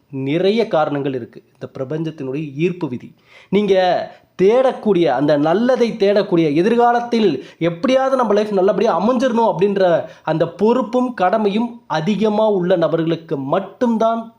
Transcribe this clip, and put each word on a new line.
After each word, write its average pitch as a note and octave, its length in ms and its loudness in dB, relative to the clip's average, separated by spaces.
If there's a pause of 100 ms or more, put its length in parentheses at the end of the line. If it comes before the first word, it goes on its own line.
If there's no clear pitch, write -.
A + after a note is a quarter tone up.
(120)
நிறைய E3 560 -2
காரணங்கள் D3 460 -2
இருக்கு. A#2 300 -12 (100)
இந்த C3 240 -16
பிரபஞ்சத்தினுடைய C#3+ 760 -8
ஈர்ப்பு F3 340 -4
விதி. B2 280 -12 (340)
நீங்க F#3 600 2 (300)
தேடக்கூடிய, G#3 640 2
அந்த C#3+ 320 2
நல்லதை A3 540 2
தேடக்கூடிய, F#3 640 2
எதிர்காலத்தில் A#3 920 2 (140)
எப்படியாவது C4 560 0
நம்ம A#3 180 0
லைஃப் G#3+ 180 0
நல்லபடியா F#3+ 500 2
அமைஞ்சிரணும் A#3 540 0
அப்படின்ற F#3 480 2 (200)
அந்த D#3+ 240 -2
பொறுப்பும் B3 680 -2
கடமையும் G#3+ 720 -2
அதிகமா G#3 640 0
உள்ள F#3 260 0
நபர்களுக்கு E3 600 -2
மட்டும்தான் A3+ 1000 -2